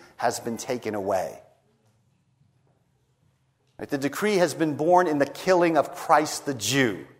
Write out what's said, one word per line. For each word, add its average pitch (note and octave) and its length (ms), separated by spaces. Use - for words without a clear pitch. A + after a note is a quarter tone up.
has A#2+ 240
been A#2 160
taken A#2 380
away. F#2+ 460
Right? D3 100
The C#3+ 100
decree F#3+ 380
has E3+ 180
been D3+ 220
born F3+ 300
in D3+ 120
the C#3 80
killing E3+ 500
of - 180
Christ - 520
the C#3+ 80
Jew, A2 520